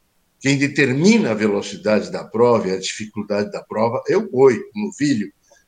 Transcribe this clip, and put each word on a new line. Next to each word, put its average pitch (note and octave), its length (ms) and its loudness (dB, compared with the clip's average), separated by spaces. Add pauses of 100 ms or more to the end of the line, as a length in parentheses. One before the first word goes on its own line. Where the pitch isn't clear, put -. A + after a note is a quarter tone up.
(400)
Quem C#3 160 2
determina C#3+ 760 2
a - 20 0
velocidade G2+ 800 -2
da E2+ 120 -8
prova A2+ 440 2
e F#2 40 -2
a F#2+ 80 -2
dificuldade G#2 720 -6
da - 140 -10
prova A2+ 440 -4
é D#3 80 0
o G#3 140 -2
boi, B2+ 260 6 (200)
o G#2 100 -4
novilho A2+ 480 -4 (340)